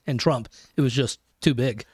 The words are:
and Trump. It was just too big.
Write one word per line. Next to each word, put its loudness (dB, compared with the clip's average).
and -2
Trump. 0
It 0
was 2
just -2
too 4
big. -2